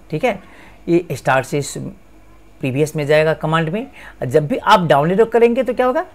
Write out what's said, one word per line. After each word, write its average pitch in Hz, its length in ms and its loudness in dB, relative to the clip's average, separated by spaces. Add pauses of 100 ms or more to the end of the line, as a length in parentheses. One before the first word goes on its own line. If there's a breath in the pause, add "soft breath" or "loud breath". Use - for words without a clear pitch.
(120)
ठीक 156 120 -6
है, 226 160 -2 (480 loud breath)
ये 170 240 2
स्टार्ट 131 340 0
से 147 160 -4 (1000)
प्रीवियस 143 340 -2
में 151 120 -4
जाएगा 156 280 2
कमांड 160 340 -2
में। 214 140 -6
और - 440 -12
जब 147 200 2
भी 240 100 -2
आप 190 300 4
डाउन 147 240 2
एरो 208 160 4
करेंगे 233 360 2
तो 247 100 -4
क्या 254 120 0
होगा, 285 300 -2